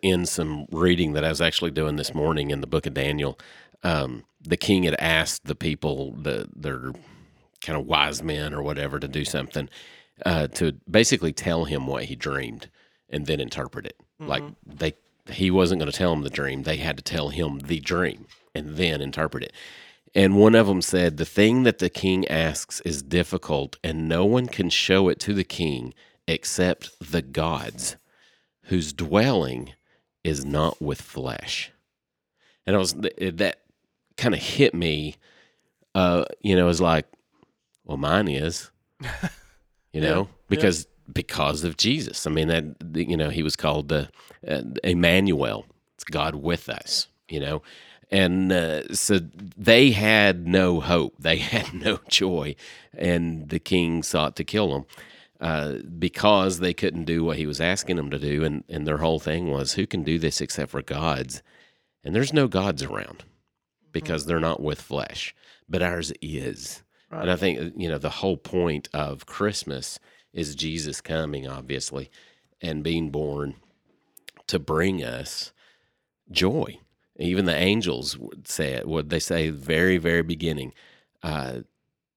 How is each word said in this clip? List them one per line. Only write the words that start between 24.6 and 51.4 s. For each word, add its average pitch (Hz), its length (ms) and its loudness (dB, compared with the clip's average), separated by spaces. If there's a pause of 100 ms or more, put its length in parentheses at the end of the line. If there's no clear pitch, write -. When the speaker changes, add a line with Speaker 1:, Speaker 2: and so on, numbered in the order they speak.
Speaker 1:
show 95 380 4
it - 120 0
to 104 140 -2
the 95 100 2
king 76 500 -4 (320)
except - 640 0 (220)
the 82 100 2
gods, 69 720 -4 (680)
whose 80 280 -2
dwelling 76 800 0 (500)
is 73 200 -2
not 76 380 0
with 71 180 -4
flesh." - 720 -8 (960)
And 95 80 4
I 101 60 6
was, 87 140 0
th-, 90 420 -4
that 95 240 0 (560)
kinda 120 220 2
hit - 360 4
me, 76 420 0 (800)
uh, 87 300 4 (160)
you 98 160 6
know, 87 120 8
it's 85 120 4
like, 80 260 4 (800)
"Well, 139 140 -8
mine 107 300 2
is," 82 420 -4 (160)
Speaker 2:
<laughs> - 140 -20
Speaker 1:
you 127 80 -10 (840)
Speaker 2:
Yeah, 78 80 -4
Speaker 1:
know, 78 220 4
Speaker 2:
yeah. 101 40 -4 (220)
Speaker 1:
because, 90 380 2 (260)
because 76 500 -2
of 82 140 -4
Jesus. - 500 -2
I 80 40 -2
mean, 78 180 2
that, 82 160 2 (160)
the, 82 280 -4
you 87 80 0
know, 76 140 0
he 78 120 -2
was 76 140 -2
called 76 320 0
the, 73 200 0 (380)
uh, 73 160 -2 (220)
Emmanuel. 87 800 4 (280)
It's - 100 -16
God 76 320 -2
with 80 320 -2
us, - 400 -6 (200)
you 80 120 -6
know. 71 220 -4 (500)
And, 92 400 4
uh, 80 420 0
so 98 260 2 (360)
they 117 340 8
had 101 560 4
no 90 340 4
hope. 87 380 2
They 82 200 2
<laughs> - 160 -4